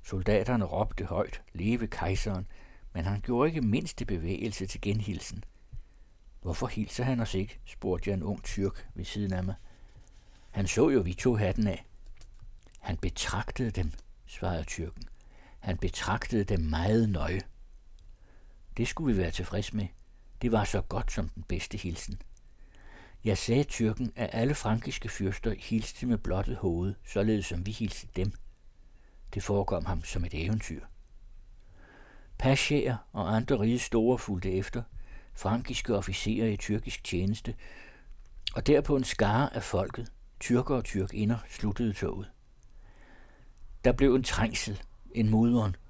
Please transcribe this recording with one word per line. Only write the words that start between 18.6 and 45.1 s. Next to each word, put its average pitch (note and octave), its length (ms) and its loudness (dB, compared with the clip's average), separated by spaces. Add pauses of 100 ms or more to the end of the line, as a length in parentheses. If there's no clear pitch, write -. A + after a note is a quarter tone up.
Det A#2 100 0
skulle D3 260 0
vi F#2+ 80 4
være E2+ 100 2
tilfreds - 420 -4
med. G2+ 140 -2 (540)
Det A#2+ 100 2
var G#2+ 120 6
så G2 180 0
godt - 300 0
som D#2 180 -2
den - 140 -10
bedste - 340 -4
hilsen. F2+ 440 -6 (1040)
Jeg G2+ 140 2
sagde C3 260 4
tyrken, A2 520 0
at A#2 180 -2
alle B2+ 220 2
frankiske - 540 0
fyrster G2 500 0
hilste - 460 -2
med A#2 120 4
blottet F#2+ 380 0
hoved, F2+ 400 0 (100)
således G#2 400 2
som F2 200 -2
vi G#2+ 60 -2
hilste - 440 -6
dem. F#2+ 160 0 (1000)
Det G#2 100 -4
forekom G2 420 2
ham E2 180 0
som - 220 -2
et - 80 -6 (120)
eventyr. G#2 400 -2 (1500)
Pashaer C3+ 600 4 (140)
og G2 240 0
andre A#2+ 240 2
rigets A#2 240 4
store A#2 340 4
fulgte F#2+ 340 -2
efter, F#2+ 320 -2 (500)
frankiske - 600 0
officerer G#2+ 520 0
i G#2 100 2
tyrkisk - 460 -2
tjeneste, F3 520 0 (1000)
og - 120 0
derpå D3 280 6
en C3 80 2
skare A2+ 520 2
af A2 80 -2
folket, - 480 -2 (280)
tyrker B2+ 360 2
og A#2 80 0
tyrkinder, G#2+ 540 0 (120)
sluttede G#2+ 440 0
toget. F#2+ 380 -4 (1500)
Der B2+ 80 8
blev B2+ 240 6
en C3 80 4
trængsel, - 580 0 (300)